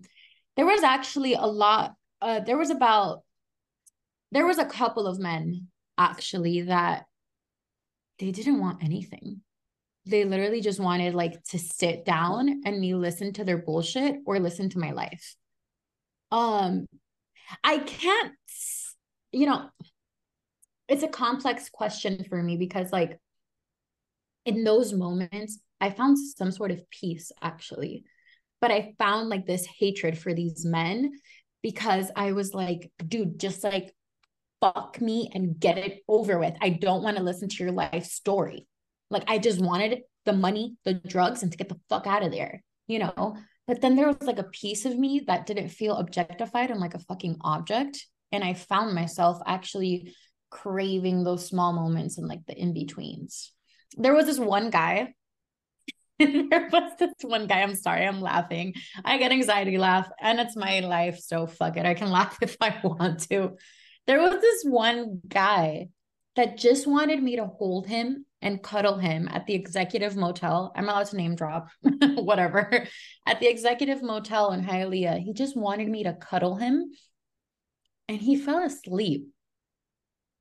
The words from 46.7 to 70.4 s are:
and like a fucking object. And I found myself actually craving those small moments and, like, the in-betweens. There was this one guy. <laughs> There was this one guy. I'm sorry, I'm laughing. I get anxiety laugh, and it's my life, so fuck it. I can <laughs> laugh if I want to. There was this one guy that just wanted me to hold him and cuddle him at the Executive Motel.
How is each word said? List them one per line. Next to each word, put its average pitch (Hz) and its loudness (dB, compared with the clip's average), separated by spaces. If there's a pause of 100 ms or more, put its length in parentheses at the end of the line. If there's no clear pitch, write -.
and 214 -4
like 175 -4
a 175 -10
fucking 180 -8
object. 208 -2 (260)
And 202 -2
I 180 -2
found 202 0
myself 175 2
actually 185 -4 (360)
craving 185 -2
those 175 -2
small 175 0
moments 165 -2
and, 165 -6
like, 160 -12
the - -12
in-betweens. - -8 (460)
There 254 6
was 302 6
this 277 0
one 214 0
guy. 180 0
<laughs> - -20 (920)
There 285 4
was 339 4
this - 2 (100)
one 226 -2
guy. 190 4
I'm 202 0
sorry, 170 0
I'm 196 -2
laughing. 170 -2 (320)
I 269 2
get 254 2
anxiety 202 2
laugh, 185 4 (100)
and 233 2
it's 226 -4
my 196 0
life, 175 0
so 165 -4
fuck 165 -4
it. 170 0
I 175 4
can 196 -2
<laughs> 180 4
laugh 190 0
if 240 -2
I 214 0
want 170 -2
to. 185 0 (500)
There 269 6
was 370 4
this 427 6
one 233 0
guy 185 2 (480)
that 226 2
just 269 4
wanted 294 2
me 247 0
to 220 -4
hold 185 -4
him 233 -4 (160)
and 196 -4
cuddle 202 2
him 165 0
at - -6
the 208 -2
Executive 196 -2
Motel. 175 -2